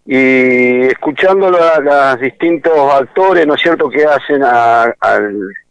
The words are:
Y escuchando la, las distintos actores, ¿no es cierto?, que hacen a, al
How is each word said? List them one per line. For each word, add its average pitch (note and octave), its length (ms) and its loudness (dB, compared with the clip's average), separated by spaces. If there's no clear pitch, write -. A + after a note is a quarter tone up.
Y B2+ 800 0
escuchando F#3 640 -2
la, E3 300 2
las C#3 380 0
distintos D#3+ 580 -2
actores, E3+ 540 0
¿no D3 80 0
es - 60 -2
cierto?, D#3 300 -2
que C#3 140 0
hacen C#3+ 380 0
a, A#2 560 2
al G#2 520 -2